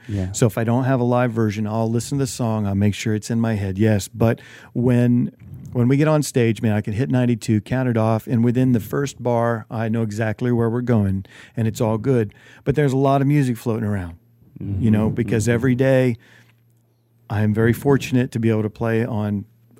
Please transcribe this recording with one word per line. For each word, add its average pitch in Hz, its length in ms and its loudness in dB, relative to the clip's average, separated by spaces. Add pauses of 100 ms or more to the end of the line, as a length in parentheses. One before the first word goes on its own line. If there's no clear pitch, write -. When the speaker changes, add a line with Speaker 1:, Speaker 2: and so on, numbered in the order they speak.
Speaker 1:
Yeah. 95 260 -4
Speaker 2:
So - 120 2
if 107 100 2
I 117 80 -2
don't 117 200 0
have 127 160 0
a 120 40 0
live 123 280 2
version, 110 340 -2
I'll 113 240 -2
listen 117 300 -2
to 135 60 0
the - 20 -6
song. 110 400 -2
I'll 98 80 -2
make 101 180 2
sure 110 220 -2
it's 107 160 -6
in 117 100 0
my 113 140 0
head. 95 240 -4
Yes, 107 280 2
but 113 320 0 (340)
when, 120 580 2 (420)
when 120 140 2
we 135 100 4
get 151 100 2
on 151 140 2
stage, 117 400 0
man, 110 120 0
I 104 80 0
can 107 120 -6
hit 131 160 -2
ninety-two, 120 520 0
count 127 280 -2
it 113 80 0
off, 110 300 0
and 113 160 0
within 127 300 2
the 120 60 2
first 139 440 -6
bar, 117 480 0
I 113 180 -4
know 113 140 -2
exactly 110 480 -2
where 117 180 0
we're 120 120 -4
going, 101 440 0 (320)
and 113 100 0
it's 107 140 -4
all 110 160 0
good. 117 380 0 (300)
But 139 100 0
there's 143 180 2
a 131 40 0
lot 139 240 4
of 135 60 2
music 139 300 2
floating 117 320 -4
around, 87 300 -6 (400)
you 104 320 0
know, 107 160 4
Speaker 1:
Mm-hmm. 104 80 -2
Speaker 2:
because 113 300 0
Speaker 1:
Mm-hmm. 120 100 2
Speaker 2:
every 127 200 2
day 127 420 2 (1120)
I'm 107 240 0
very 113 180 4
fortunate 131 600 0
to 117 60 -4
be 113 120 2
able 107 100 0
to 107 80 -2
play 113 340 -2
on 104 420 -4 (340)